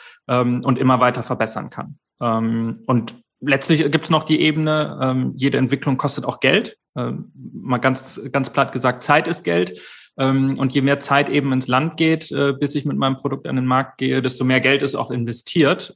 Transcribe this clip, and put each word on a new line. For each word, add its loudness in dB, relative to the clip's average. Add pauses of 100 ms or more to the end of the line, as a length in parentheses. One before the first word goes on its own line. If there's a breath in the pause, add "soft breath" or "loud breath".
(260 loud breath)
ähm, 0
und 2
immer 4
weiter 2
verbessern -6
kann. -14 (220)
Ähm, -2
und 0 (260)
letztlich 2
gibt's -2
noch 2
die 2
Ebene, 0
ähm, 0
jede 0
Entwicklung 0
kostet -4
auch -6
Geld. 2 (180)
Ähm, -6
mal -6
ganz, -2 (120)
ganz -2
platt 0
gesagt, -2
Zeit 4
ist -6
Geld. 0 (360 loud breath)
Ähm, 0
und 0
je 2
mehr 2
Zeit 2
eben 0
ins -2
Land 0
geht, 0
äh, 0
bis -2
ich -2
mit -2
meinem 0
Produkt -6
an -4
den 0
Markt 0
gehe, 0
desto -4
mehr 4
Geld 2
ist -2
auch -4
investiert. 0